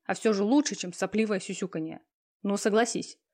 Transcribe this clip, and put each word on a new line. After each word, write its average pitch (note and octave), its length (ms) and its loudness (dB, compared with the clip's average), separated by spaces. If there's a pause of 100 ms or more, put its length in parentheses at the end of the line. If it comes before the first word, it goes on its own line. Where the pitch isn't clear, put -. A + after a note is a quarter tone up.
а F#3+ 80 -2
всё A3 200 2
же G3 100 2
лучше, B3+ 320 4
чем F3+ 180 -8
сопливое G#3 460 0
сюсюканье. E3+ 600 -6 (440)
Ну G3 140 0
согласись, A3 640 0 (140)